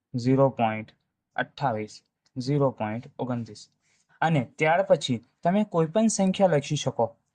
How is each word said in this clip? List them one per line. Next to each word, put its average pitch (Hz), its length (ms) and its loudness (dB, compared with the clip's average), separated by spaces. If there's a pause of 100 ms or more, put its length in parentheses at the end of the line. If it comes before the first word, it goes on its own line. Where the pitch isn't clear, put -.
(140)
ઝીરો 131 360 4
પોઇન્ટ 110 440 -4 (420)
અઠ્ઠાવીસ, 120 680 -6 (340)
ઝીરો 135 340 0
પોઇન્ટ 110 340 -6 (140)
ઓગણત્રીસ. 117 520 -8 (500)
અને 151 240 2
ત્યાર 160 380 0
પછી 151 360 2 (240)
તમે 202 220 2
કોઈ 165 220 0
પણ 214 200 0
સંખ્યા 190 400 2
લખી 147 300 0
શકો. 117 300 -2 (280)